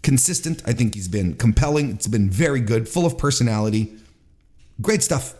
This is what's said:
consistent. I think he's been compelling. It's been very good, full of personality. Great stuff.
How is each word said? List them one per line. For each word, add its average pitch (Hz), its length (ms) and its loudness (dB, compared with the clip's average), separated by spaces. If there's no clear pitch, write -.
consistent. 160 640 0
I 117 60 0
think 107 220 0
he's 98 120 -10
been 90 280 -2
compelling. 143 560 2
It's 101 160 -6
been 104 240 2
very 139 300 2
good, 113 280 0
full 170 160 0
of 165 140 0
personality. 110 720 0
Great 202 220 0
stuff. - 380 -4